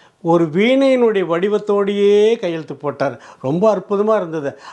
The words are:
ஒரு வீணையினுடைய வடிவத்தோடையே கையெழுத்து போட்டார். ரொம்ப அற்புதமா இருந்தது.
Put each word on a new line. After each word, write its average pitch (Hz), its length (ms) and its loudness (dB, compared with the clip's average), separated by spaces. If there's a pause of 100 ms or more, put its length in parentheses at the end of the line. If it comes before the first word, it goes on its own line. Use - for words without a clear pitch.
(220)
ஒரு 170 220 2
வீணையினுடைய 226 840 2
வடிவத்தோடையே 202 1120 2
கையெழுத்து 165 360 -6
போட்டார். 139 460 -4 (200)
ரொம்ப 180 360 0
அற்புதமா 208 400 -2
இருந்தது. 160 420 -6 (140)